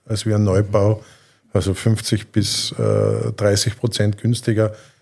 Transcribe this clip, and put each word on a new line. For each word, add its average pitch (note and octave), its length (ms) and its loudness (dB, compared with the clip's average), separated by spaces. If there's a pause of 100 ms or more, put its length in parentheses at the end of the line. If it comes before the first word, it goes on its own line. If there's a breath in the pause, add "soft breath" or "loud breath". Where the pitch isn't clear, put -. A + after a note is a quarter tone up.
als G#2+ 200 -4
wir G#2+ 100 2
ein G#2 80 4
Neubau, G#2 580 2 (520 loud breath)
also F#2+ 200 0
fünfzig G#2+ 600 -2
bis - 420 -2
dreißig G#2 1040 0
Prozent G#2 380 -2
günstiger. A2 560 0 (280 loud breath)